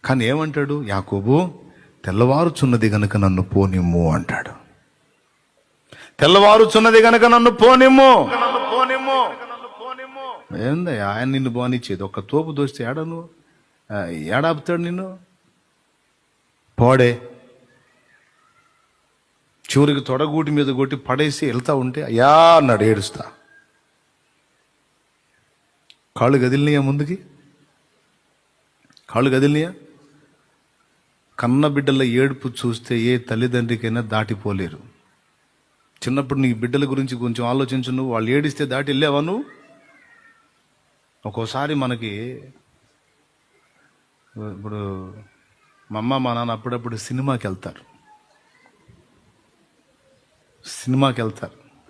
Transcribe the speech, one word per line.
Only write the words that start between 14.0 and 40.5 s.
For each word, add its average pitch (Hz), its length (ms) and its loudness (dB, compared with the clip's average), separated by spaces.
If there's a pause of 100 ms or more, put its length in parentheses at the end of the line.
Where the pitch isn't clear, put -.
ఏడాపుతాడు 143 760 -4
నిన్ను? 185 380 -10 (1600)
పోడే. 120 600 2 (2250)
చివరికి 143 280 2
తొడగూటి 151 520 -4
మీద 147 160 0
కొట్టి 135 280 -2
పడేసి 143 500 -4
వెళ్తా 127 280 -2
ఉంటే, 131 300 -4
"అయ్యా" 143 520 6
అన్నాడు 123 280 4
ఏడుస్తా. 107 480 0 (2750)
కాళ్ళు 131 200 2
కదిలినాయా 139 440 2
ముందుకి? 143 440 -4 (1800)
కాళ్ళు 131 200 0
కదిలినాయా? 147 440 0 (1700)
కన్న 131 280 2
బిడ్డల 139 360 0
ఏడుపు 131 440 0
చూస్తే 120 520 -6
ఏ 123 180 0
తల్లిదండ్రికైనా 117 840 -4
దాటిపోలేరు. 101 760 -6 (1200)
చిన్నప్పుడు 135 420 -4
నీ 131 140 0
బిడ్డల 123 320 -2
గురించి 135 320 -6
కొంచెం 120 300 -6
ఆలోచించు. 127 440 -4
నువ్వు 127 220 -6
వాళ్ళు 110 180 -4
ఏడిస్తే 147 340 -2
దాటి 135 260 -6
వెళ్ళావా 143 300 -2
నువ్వు? 196 240 -6 (1800)